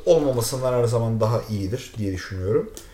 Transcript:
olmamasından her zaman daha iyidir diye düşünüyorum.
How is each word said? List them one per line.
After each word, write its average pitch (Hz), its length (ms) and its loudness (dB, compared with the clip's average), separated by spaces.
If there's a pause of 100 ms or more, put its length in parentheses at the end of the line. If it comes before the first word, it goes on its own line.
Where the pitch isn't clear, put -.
olmamasından 127 680 2
her 123 100 2
zaman 113 360 2
daha 110 300 2
iyidir 101 480 -4
diye 101 160 -2
düşünüyorum. 95 580 -2 (220)